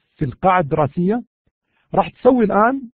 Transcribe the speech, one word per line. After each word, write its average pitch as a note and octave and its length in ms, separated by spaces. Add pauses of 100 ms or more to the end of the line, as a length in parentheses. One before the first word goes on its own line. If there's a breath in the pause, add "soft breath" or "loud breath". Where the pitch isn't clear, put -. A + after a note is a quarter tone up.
(160)
في D#3 100
القاعة F3+ 340
الدراسية، F3 640 (720)
راح F3 160
تسوي B3 360
الآن A3 360 (120)